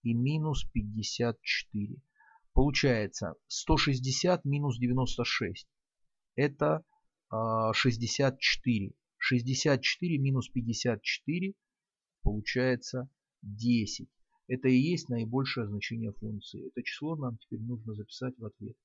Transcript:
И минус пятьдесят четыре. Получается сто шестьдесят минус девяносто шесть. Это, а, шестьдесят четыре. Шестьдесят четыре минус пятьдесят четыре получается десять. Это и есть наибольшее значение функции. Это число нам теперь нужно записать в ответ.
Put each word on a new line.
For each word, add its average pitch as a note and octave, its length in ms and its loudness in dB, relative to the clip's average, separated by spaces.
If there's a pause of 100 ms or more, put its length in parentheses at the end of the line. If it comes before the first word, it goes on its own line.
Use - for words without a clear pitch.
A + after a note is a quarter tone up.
И A#2 100 2
минус D3 580 2
пятьдесят A2 680 -2
четыре. - 560 -4 (560)
Получается A#2+ 800 4 (140)
сто - 300 2
шестьдесят C3+ 680 2
минус C#3 320 0
девяносто B2 460 0
шесть. - 440 -4 (680)
Это, D3 500 0 (440)
а, A2+ 440 0
шестьдесят B2+ 640 0
четыре. - 560 0 (240)
Шестьдесят C3 640 2
четыре E3+ 380 0
минус C3+ 300 0
пятьдесят A#2 520 -2
четыре F3+ 540 -4 (680)
получается B2+ 880 0 (320)
десять. A2 680 0 (400)
Это C3 220 0
и B2+ 80 8
есть E3 320 2
наибольшее A#2+ 580 -2
значение G#2 460 -4
функции. G#2+ 540 -10
Это - 140 -10
число D#3 360 -6
нам B2 220 -4
теперь - 200 -10
нужно A2 340 -6
записать B2+ 440 -8
в A2+ 80 -12
ответ. G#2+ 400 -12